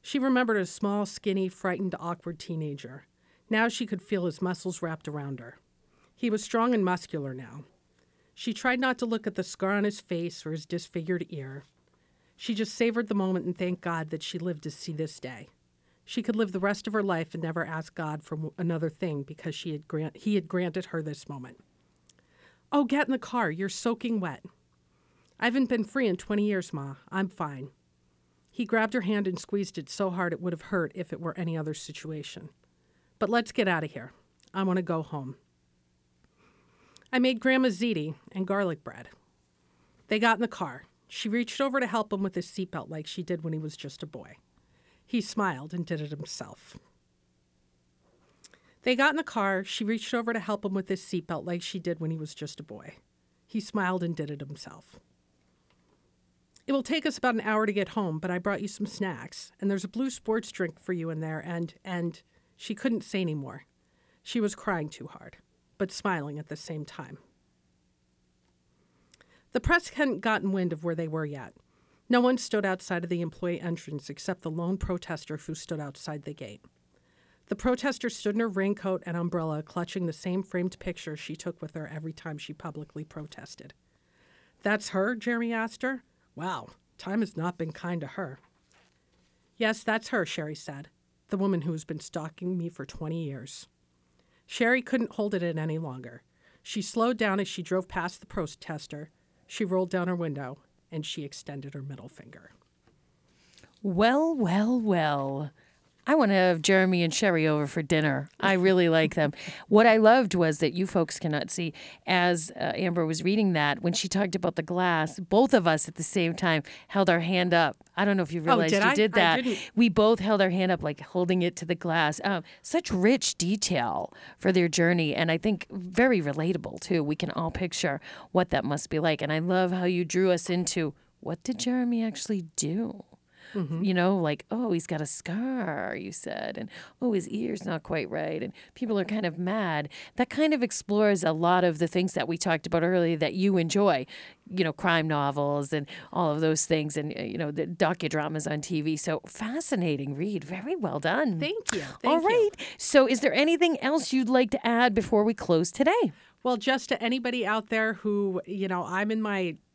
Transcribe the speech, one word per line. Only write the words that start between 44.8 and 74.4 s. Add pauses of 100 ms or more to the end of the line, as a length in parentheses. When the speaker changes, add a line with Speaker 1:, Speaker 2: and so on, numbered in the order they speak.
Speaker 1:
He
smiled
and
did
it
himself. (2000)
They
got
in
the
car.
She
reached
over
to
help
him
with
his
seatbelt
like
she
did
when
he
was
just
a
boy. (500)
He
smiled
and
did
it
himself. (1700)
"It
will
take
us
about
an
hour
to
get
home,
but
I
brought
you
some
snacks,
and
there's
a
blue
sports
drink
for
you
in
there,
and, (100)
and," (340)
she
couldn't
say
any
more. (560)
She
was
crying
too
hard, (400)
but
smiling
at
the
same
time. (2250)
The
press
hadn't
gotten
wind
of
where
they
were
yet. (540)
No
one
stood
outside
of
the
employee
entrance
except